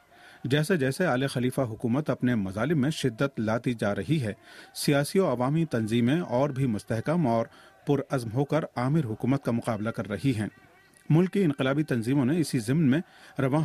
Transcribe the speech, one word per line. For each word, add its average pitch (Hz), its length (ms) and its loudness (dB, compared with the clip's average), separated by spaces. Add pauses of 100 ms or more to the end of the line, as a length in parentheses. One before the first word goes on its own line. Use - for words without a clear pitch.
(440)
جیسے 151 340 2
جیسے 135 280 0
آل 131 220 0
خلیفہ 127 340 -2
حکومت 120 480 -2
اپنے 123 260 0
مظالم 110 460 0
میں 131 80 2
شدت 139 500 -2
لاتی 117 340 0
جا 107 220 -2
رہی 113 260 0
ہے، 104 120 -2 (420)
سیاسی 147 440 0
و 185 80 2
عوامی 135 380 0
تنظیمیں 120 560 2
اور 139 280 0
بھی 135 160 -4
مستحکم 123 640 -2
اور 113 180 2 (420)
پرعزم 135 460 -2
ہو 139 120 0
کر 156 140 0 (160)
آمر 131 300 2
حکومت 117 380 0
کا 127 80 -2
مقابلہ 113 380 -2
کر 110 200 -6
رہی 107 260 0
ہیں۔ 101 120 -2 (640)
ملک 180 240 4
کی 202 100 2
انقلابی 143 400 0
تنظیموں 131 420 0
نے 160 140 2
اسی 143 200 -2
ضمن 127 320 2
میں 147 80 4 (400)
رواں 135 260 0